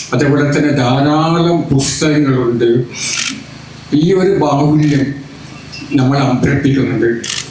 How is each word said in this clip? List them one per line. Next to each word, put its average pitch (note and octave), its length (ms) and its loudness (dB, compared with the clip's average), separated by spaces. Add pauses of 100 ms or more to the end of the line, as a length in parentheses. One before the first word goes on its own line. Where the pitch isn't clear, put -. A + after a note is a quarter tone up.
(140)
അതേപോലെ C#3+ 320 2 (100)
തന്നെ D3 160 2 (120)
ധാരാളം D#3 760 2 (140)
പുസ്തകങ്ങളുണ്ട്. C3 960 2 (1300)
ഈ - 20 2 (180)
ഒരു F#3 100 2 (120)
ബാഹുല്യം D3 600 2 (920)
നമ്മൾ C3 180 2 (100)
അമ്പരപ്പിക്കുന്നുണ്ട്. B2+ 840 0 (420)